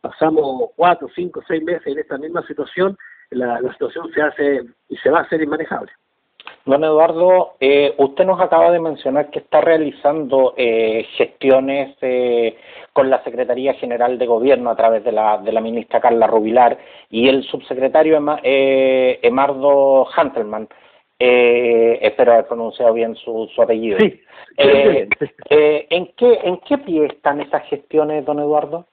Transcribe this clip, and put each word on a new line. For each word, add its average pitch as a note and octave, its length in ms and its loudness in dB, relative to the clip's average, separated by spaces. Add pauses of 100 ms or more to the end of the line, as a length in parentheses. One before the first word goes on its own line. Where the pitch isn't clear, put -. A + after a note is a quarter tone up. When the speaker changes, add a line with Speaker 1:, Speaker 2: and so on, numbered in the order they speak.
Speaker 1:
pasamos C#3 720 -2
cuatro, E3+ 400 0
cinco, F3 320 -10
seis D#3+ 160 -6
meses E3 260 -8
en C#3+ 100 -8
esta D3 180 -10
misma D#3+ 300 -10
situación, F3+ 500 -6 (320)
la, B2 320 -6
la B2 120 -6
situación E3 420 -10
se D3+ 80 -2
hace C#3+ 420 -2 (240)
y F#3 80 -12
se - 140 0
va D#3 80 2
a D#3 60 -2
hacer D#3+ 180 -4
inmanejable. D#3 500 -8 (720)
Speaker 2:
Don C#3 180 0
Eduardo, E3 800 2
eh, C#3 380 2
usted C#3 260 2
nos F#3 160 0
acaba E3+ 320 4
de F3 80 2
mencionar D3 480 -4
que - 120 -8
está - 200 0
realizando, D3 960 0
eh, A2+ 480 0 (140)
gestiones, C3+ 840 0
eh, B2 560 -2 (380)
con C3 160 2
la C3 120 0
Secretaría B2 520 -4
General B2 440 -4
de B2 80 -2
Gobierno A#2+ 440 2
a A2+ 60 -4
través A2+ 280 2
de A#2 80 -2
la, G#2+ 240 0
de G#2+ 160 -6
la A2+ 80 0
ministra A2+ 400 -4
Carla A#2 260 2
Rubilar A2+ 520 2 (320)
y A2+ 180 0
el C3+ 160 2
subsecretario D3 720 0
Ema-, D3 260 -2
eh, C3 800 2
Emardo C3+ 840 2 (100)
Hantelman. A2 500 -4 (560)
Eh, A#2+ 800 2
espero A#2+ 320 2
haber A2+ 140 4
pronunciado A#2 480 -2
bien A#2 220 -4
su, A2+ 380 -10
su - 60 -2
apellido. A2+ 380 0
Speaker 1:
Sí. G#2 240 0 (340)
Speaker 2:
Eh, C#3 500 4 (120)
Speaker 1:
Sí. C#3+ 80 -6 (240)
Speaker 2:
eh, D3+ 400 2
¿en F3 260 -4
qué, A#3+ 260 4
en F3+ 240 -4
qué C#4+ 120 -2
pie E3 280 -2
están C#3+ 340 -4
esas D3 280 -6
gestiones, D3+ 560 -4
don D3 140 -4
Eduardo? D3 540 -4